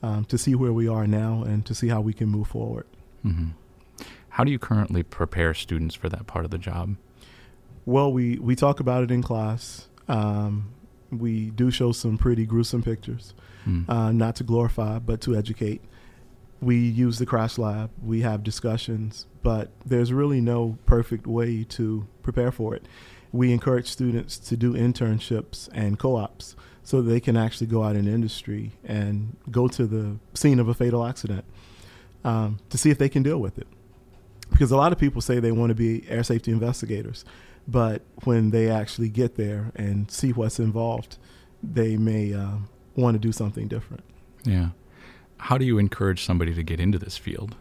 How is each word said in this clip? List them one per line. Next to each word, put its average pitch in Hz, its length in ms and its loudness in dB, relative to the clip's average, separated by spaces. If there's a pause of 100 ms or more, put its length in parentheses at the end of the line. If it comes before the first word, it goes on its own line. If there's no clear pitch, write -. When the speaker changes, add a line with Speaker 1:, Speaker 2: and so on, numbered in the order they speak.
Speaker 1:
um, 107 240 0
to - 100 -2
see 131 180 2
where 123 180 2
we 113 160 2
are 110 180 0
now 110 380 0
and 107 220 0
to 110 80 -4
see 120 140 -2
how 113 140 0
we 107 100 -2
can 110 160 -2
move 104 200 0
forward. 113 380 -6 (380)
Speaker 2:
Mm-hmm. 82 240 0 (800)
How - 140 0
do 143 60 2
you 135 80 -2
currently 98 440 0
prepare 82 520 -2
students 80 400 -4
for - 160 -6
that 104 160 -10
part 85 180 -6
of 85 60 -6
the 95 80 -6
job? 90 380 -6 (920)
Speaker 1:
Well, 139 260 4
we, 123 260 0
we 123 160 2
talk 143 260 2
about 127 220 0
it 123 80 -2
in 123 120 2
class. 110 680 -4 (200)
Um, 104 640 0 (380)
we 113 400 -2
do 120 200 2
show 120 220 2
some 113 260 0
pretty 117 280 4
gruesome 117 360 0
pictures, 117 500 -6 (340)
Speaker 2:
Mm. 87 220 0
Speaker 1:
uh, 113 240 2
not 113 240 2
to 123 80 -4
glorify, 113 540 0
but 113 240 -2
to 120 140 0
educate. 107 460 -4 (800)
We 123 140 4
use 120 420 2
the 123 80 0
crash 113 320 -2
lab. 110 320 -2 (120)
We 113 200 -2
have 107 200 -2
discussions, 110 840 -4 (160)
but 113 280 0 (140)
there's 120 280 2
really 139 280 2
no 117 460 0
perfect 117 400 4
way 113 440 -2
to 110 360 -4 (160)
prepare 123 300 0
for 110 220 -4
it. - 120 -14 (460)
We 123 200 4
encourage 123 360 2
students - 500 -2
to - 180 -4
do 120 180 2
internships 117 1000 -2
and 104 260 -2
co-ops - 580 -4 (260)
so - 180 0
that 117 100 2
they 120 100 4
can 120 160 2
actually 113 320 -2
go 113 140 0
out 107 140 0
in 101 120 2
industry 107 640 -4 (120)
and 104 520 -4 (140)
go 123 180 2
to 120 180 0
the 107 300 -4 (180)
scene 139 240 6
of 113 100 4
a 120 60 2
fatal 120 320 0
accident, 104 380 -6 (800)
um, 110 340 0 (120)
to - 60 -6
see 151 140 6
if 147 80 4
they 143 100 4
can 135 140 2
deal 151 160 2
with 98 200 -4
it. - 100 -14 (840)
Because 131 200 8
a 131 60 6
lot 151 160 6
of - 60 -2
people 139 240 2
say 123 160 2
they 117 140 2
wanna 117 220 2
be 113 340 0
air 113 160 -2
safety 117 260 -2
investigators, 110 760 -2 (440)
but 113 340 0 (220)
when 113 260 4
they 113 180 4
actually 113 400 -2
get 117 280 0
there 107 400 -4
and 101 340 -2
see 131 220 -2
what's 113 260 -2
involved, 113 580 -2 (460)
they 113 340 0
may, 107 380 0
uh, 98 220 -4 (400)
wanna 120 220 4
do 110 140 0
something 107 360 -4
different. - 340 -8 (420)
Speaker 2:
Yeah. 87 260 2 (640)
How - 200 0
do 131 80 2
you 120 140 4
encourage 98 460 0
somebody 85 300 0
to 85 80 -4
get 82 180 -4
into 92 180 2
this 98 180 -8
field? - 440 -10